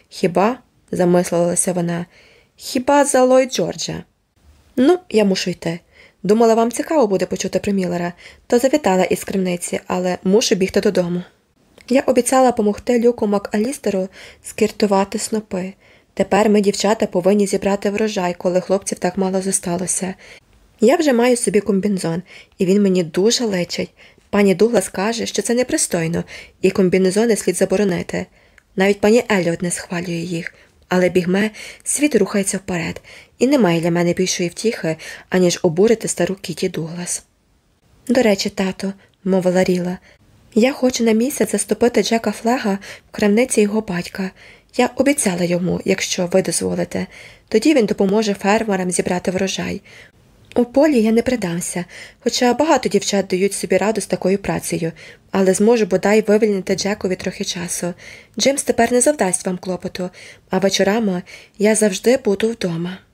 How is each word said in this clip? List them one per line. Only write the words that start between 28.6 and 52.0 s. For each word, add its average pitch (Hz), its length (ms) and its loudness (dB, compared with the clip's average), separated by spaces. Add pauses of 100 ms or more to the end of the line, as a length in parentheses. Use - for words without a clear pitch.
Навіть 202 240 2
пані 226 280 4
Елліот 170 340 0
не 175 80 -2
схвалює 175 440 -8
їх. 170 400 -8 (340)
Але 180 200 2
бігме, 180 420 0 (340)
світ 294 320 0
рухається 196 400 0
вперед, 175 440 -6 (380)
і 240 80 2
немає 202 340 4
для 170 100 0
мене 175 220 2
більшої 180 360 -2
втіхи, 170 480 -4 (320)
аніж 180 340 2
обурити 196 460 2
стару 180 260 -2
Кіті 185 340 -6
Дуглас». 175 560 -8 (840)
«До 247 140 4
речі, 202 280 2
тато», 190 420 -4 (320)
мовила 185 400 2
Ріла, 180 340 -2 (560)
«я 247 180 4
хочу 254 320 -2
на 226 80 4
місяць 226 400 0
заступити 220 500 0
Джека 226 300 -2
Флега 226 460 -2 (300)
в - 20 -20
крамниці 214 500 0
його 208 200 2
батька. 185 500 -6 (460)
Я 247 200 2
обіцяла 214 480 0
йому, 175 400 -2
якщо 190 420 -2
ви 185 160 2
дозволите. 180 640 -4 (420)
Тоді 294 260 2
він 226 120 4
допоможе 202 480 0
фермерам 196 560 0
зібрати 180 400 -2
врожай. 180 500 -4 (720)
У 240 100 2
полі 269 380 4
я 220 100 2
не 226 100 2
придамся, 180 600 -4 (360)